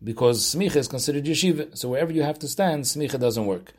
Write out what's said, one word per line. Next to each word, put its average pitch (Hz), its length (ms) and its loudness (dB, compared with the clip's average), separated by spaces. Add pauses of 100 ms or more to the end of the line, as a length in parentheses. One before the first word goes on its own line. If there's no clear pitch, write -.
because 113 400 2 (120)
smicha 180 220 2
is 131 100 2
considered 143 380 -2
yeshiva. 156 520 0
So 123 120 -6
wherever 151 220 0
you 160 120 2
have 147 160 -2
to 147 80 -10
stand, 151 380 0
smicha 135 340 -2
doesn't 113 260 2
work. 95 340 -4